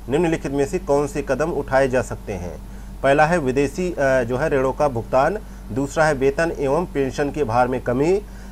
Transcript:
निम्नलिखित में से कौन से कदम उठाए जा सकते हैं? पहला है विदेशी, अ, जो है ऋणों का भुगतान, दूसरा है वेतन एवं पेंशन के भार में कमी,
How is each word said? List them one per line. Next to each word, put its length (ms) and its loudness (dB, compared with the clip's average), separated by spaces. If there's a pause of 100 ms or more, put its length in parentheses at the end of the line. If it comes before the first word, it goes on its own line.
निम्नलिखित 440 0
में 140 2
से 120 -2
कौन 280 2
से 220 -4
कदम 220 0
उठाए 380 2
जा 140 2
सकते 300 -8
हैं? 420 -10 (280)
पहला 240 6
है 120 4
विदेशी, 540 0
अ, 300 2
जो 140 -2
है 140 0
ऋणों 220 2
का 160 0
भुगतान, 500 0 (340)
दूसरा 320 0
है 100 4
वेतन 440 2
एवं 280 0
पेंशन 440 -2
के 140 -2
भार 240 2
में 120 -2
कमी, 420 2 (300)